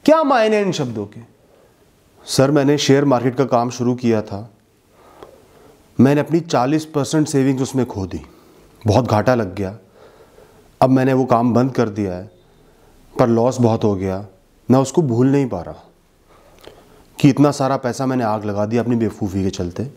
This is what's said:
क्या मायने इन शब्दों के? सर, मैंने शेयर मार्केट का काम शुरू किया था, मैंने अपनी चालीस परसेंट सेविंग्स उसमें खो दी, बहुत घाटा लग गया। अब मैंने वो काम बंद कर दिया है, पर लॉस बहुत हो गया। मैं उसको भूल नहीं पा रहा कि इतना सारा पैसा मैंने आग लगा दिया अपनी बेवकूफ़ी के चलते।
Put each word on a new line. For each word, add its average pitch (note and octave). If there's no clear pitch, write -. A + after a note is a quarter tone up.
क्या D#4+
मायने A3
इन F#3+
शब्दों A2+
के? A2
सर, C3+
मैंने D3
शेयर C#3
मार्केट B2
का C3+
काम A#2+
शुरू A#2+
किया A#2
था, G#2
मैंने C#3+
अपनी D3
चालीस D#3
परसेंट D3
सेविंग्स C3+
उसमें C3
खो F#2+
दी, E2
बहुत A2
घाटा A2
लग G2+
गया। G2+
अब C3
मैंने C3
वो B2+
काम A#2+
बंद B2+
कर A#2
दिया G2+
है, F#2
पर B2+
लॉस A#2
बहुत A2
हो G#2
गया। F#2+
मैं C3
उसको C3+
भूल B2+
नहीं C#3
पा F#2
रहा D#2
कि C#3+
इतना C#3+
सारा C3+
पैसा B2+
मैंने B2+
आग G#2+
लगा G#2
दिया A2+
अपनी A#2+
बेवकूफ़ी G2+
के F#2+
चलते। F#2+